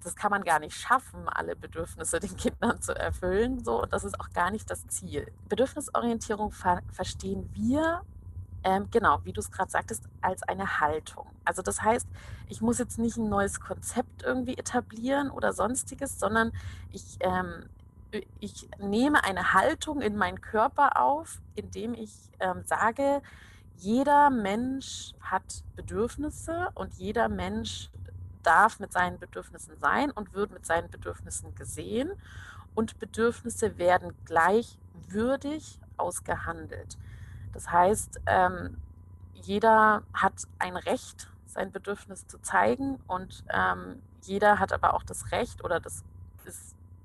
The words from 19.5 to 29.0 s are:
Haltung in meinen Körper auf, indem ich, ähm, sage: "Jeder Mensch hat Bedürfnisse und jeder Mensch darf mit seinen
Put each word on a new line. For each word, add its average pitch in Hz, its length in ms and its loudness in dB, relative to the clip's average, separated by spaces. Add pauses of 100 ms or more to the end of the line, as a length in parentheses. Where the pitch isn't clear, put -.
Haltung 285 480 4
in 208 160 0
meinen 190 240 0
Körper - 600 4
auf, 277 400 2 (140)
indem 208 400 -6
ich, 220 440 -14
ähm, 180 260 -2
sage: 240 560 2 (540)
"Jeder 277 540 6
Mensch 247 920 -2
hat - 440 -4 (120)
Bedürfnisse 285 1000 -4
und 190 200 -6
jeder 214 340 0
Mensch 208 600 -4 (540)
darf 185 360 8
mit 196 140 -8
seinen 180 260 0